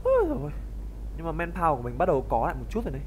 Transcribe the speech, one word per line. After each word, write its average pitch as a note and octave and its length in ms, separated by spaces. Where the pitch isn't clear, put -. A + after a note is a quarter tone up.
Ôi B4 240
dồi D4 140
ôi. D3 100
Nhưng E3 80
mà E3 200
manpower E3+ 300
của A#2+ 60
mình A#2+ 160
bắt E3+ 80
đầu D3 240
có B2 180
lại E3+ 80
một B2+ 140
chút A#3 160
rồi E3+ 60
này. C3+ 160